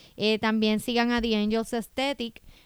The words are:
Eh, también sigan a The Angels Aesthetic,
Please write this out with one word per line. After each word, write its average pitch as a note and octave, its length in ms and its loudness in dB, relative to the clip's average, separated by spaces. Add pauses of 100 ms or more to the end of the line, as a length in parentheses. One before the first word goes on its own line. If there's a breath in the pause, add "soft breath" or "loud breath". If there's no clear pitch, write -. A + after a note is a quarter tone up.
(160 loud breath)
Eh, G#3+ 220 2
también A3 420 2
sigan A#3 320 0
a A#3+ 80 2
The A3+ 160 0
Angels G#3+ 360 0
Aesthetic, B3 680 -4 (240 loud breath)